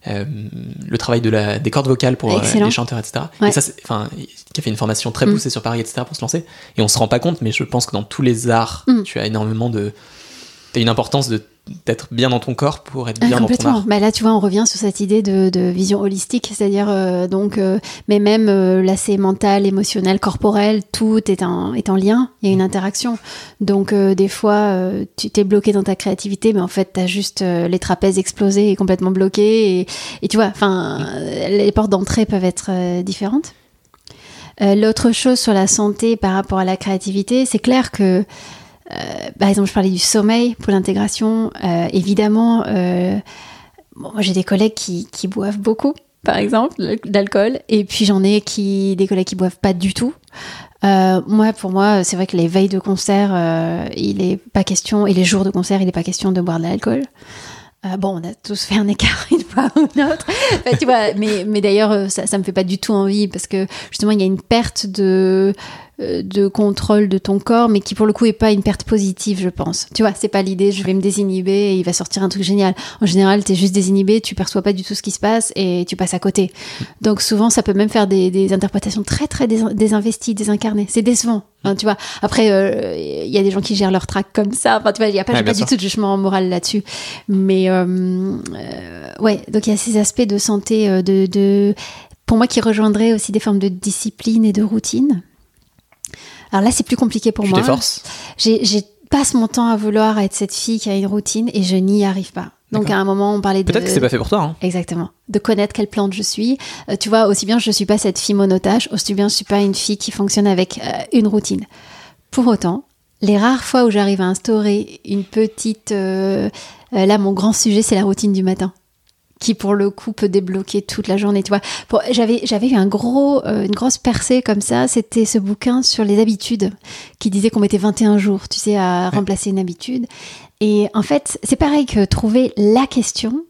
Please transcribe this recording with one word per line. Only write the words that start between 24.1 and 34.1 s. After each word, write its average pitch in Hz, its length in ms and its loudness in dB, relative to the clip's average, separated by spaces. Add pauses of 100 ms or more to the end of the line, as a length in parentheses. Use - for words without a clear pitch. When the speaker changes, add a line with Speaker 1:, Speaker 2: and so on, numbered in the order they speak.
Speaker 2:
des 196 140 2
fois, 208 260 0
euh, 196 500 0 (100)
tu - 140 -8
t'es 208 140 2
bloqué 202 280 2
dans 196 120 2
ta 190 120 -2
créativité, 202 580 -2
mais 196 80 0
en 180 60 -2
fait, 190 260 -2
t'as 185 120 -2
juste, 196 380 -4
euh, 175 240 -2
les 180 100 -2
trapèzes 185 400 0
explosés 202 540 0
et 185 40 2
complètement 185 360 0
bloqués, 196 720 2
et, 180 60 -6 (360)
et 202 40 -2
tu 214 100 -2
vois, 220 100 4
enfin, 185 580 -2 (120)
euh, - 320 -6
les 202 220 4
portes 214 200 2
d'entrée 196 340 0
peuvent 190 200 -2
être, 180 260 -4
euh, 180 320 -2
différentes. 208 500 -4 (1080)